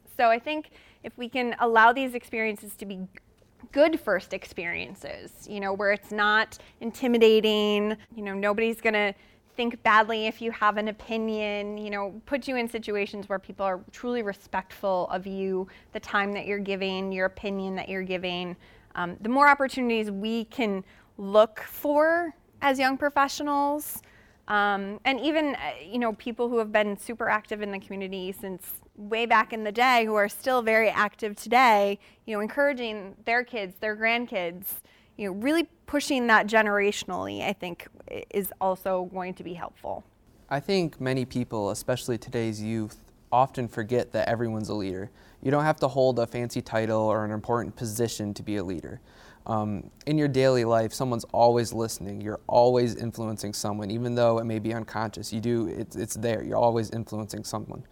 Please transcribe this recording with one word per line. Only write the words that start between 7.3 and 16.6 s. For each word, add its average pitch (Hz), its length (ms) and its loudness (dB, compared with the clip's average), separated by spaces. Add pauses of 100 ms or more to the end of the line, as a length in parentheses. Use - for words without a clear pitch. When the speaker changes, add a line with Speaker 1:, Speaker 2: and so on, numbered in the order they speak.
Speaker 1:
you 214 80 -10
know, 196 100 -6
nobody's 208 480 0
gonna 208 320 2 (420)
think 233 280 -4
badly 220 440 4
if 220 140 -6
you 226 100 -4
have 208 260 0
an 214 100 -2
opinion, 214 920 -4
you 214 120 -8
know, 202 360 -6
put 277 220 -4
you 262 80 -2
in 233 120 -2
situations 208 600 -6
where 196 120 -4
people 196 260 -8
are 185 140 0 (120)
truly 247 300 -4
respectful 190 880 -4
of 185 180 -6
you, 190 400 -4 (260)
the 220 60 -6
time 202 320 -2
that 202 140 -6
you're 202 140 -4
giving, 190 520 -4